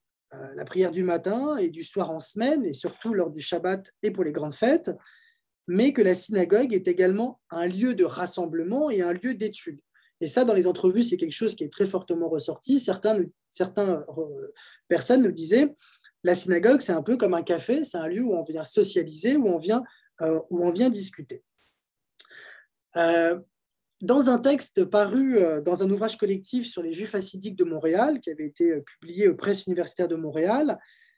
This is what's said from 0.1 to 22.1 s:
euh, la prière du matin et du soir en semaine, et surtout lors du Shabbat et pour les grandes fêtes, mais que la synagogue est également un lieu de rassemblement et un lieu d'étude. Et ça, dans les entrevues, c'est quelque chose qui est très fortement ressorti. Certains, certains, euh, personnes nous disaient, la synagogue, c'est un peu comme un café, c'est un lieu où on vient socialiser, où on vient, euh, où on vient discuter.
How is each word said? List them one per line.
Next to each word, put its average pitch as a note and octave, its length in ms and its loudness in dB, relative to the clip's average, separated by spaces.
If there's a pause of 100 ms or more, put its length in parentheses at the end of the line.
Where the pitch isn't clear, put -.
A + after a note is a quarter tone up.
euh, - 200 -16
la - 100 -10
prière F#3 260 2
du F3+ 120 -2
matin G#3 540 0
et F3 140 0
du D#3+ 140 -14
soir E3+ 260 -4
en D#3+ 100 -8
semaine, B3+ 460 -2
et C#3+ 80 -4
surtout G#3+ 400 -6
lors E3+ 160 0
du D3+ 100 -12
Shabbat F3+ 500 -4 (120)
et G#3+ 80 0
pour F#3+ 140 -2
les D3 80 -2
grandes D3 220 -6
fêtes, C4+ 360 2 (760)
mais A3 260 2
que A#3+ 100 2
la F#3 120 6
synagogue G#3 600 2
est F#3 140 0
également F#3 520 2 (100)
un E3+ 180 -2
lieu G#3+ 260 0
de F#3 100 4
rassemblement F3+ 840 -2
et G3+ 100 0
un F3 120 0
lieu A#3 220 -4
d'étude. G3 460 -8 (400)
Et E3 80 -4
ça, B3 180 2
dans A3 80 4
les F3+ 120 4
entrevues, F#3 380 2
c'est F3+ 140 -2
quelque D#3+ 140 -4
chose A3 220 -2
qui - 80 -8
est D3 100 -8
très G3+ 140 0
fortement E3+ 440 -4
ressorti. B3 500 -2
Certains, G#3 400 0 (300)
certains, F#3 520 -2 (140)
euh, D3 380 -8 (340)
personnes B3 340 4
nous G3+ 80 4
disaient, G#3+ 460 2 (480)
la F3 100 4
synagogue, F#3 460 4
c'est F#3+ 120 -2
un D#3 100 0
peu A#3+ 160 0
comme F#3+ 160 2
un E3+ 80 -2
café, A3 420 -2
c'est F3+ 140 -8
un D#3 100 -6
lieu G3 140 -4
où A#3 100 -2
on E3+ 100 -2
vient D#3 220 -8
socialiser, F3+ 720 0
où B3+ 100 2
on E3+ 120 2
vient, G#3+ 260 0 (380)
euh, D#3+ 260 0
où F3 160 -2
on F3 80 2
vient A#3 160 2
discuter. F#3+ 560 -6 (1500)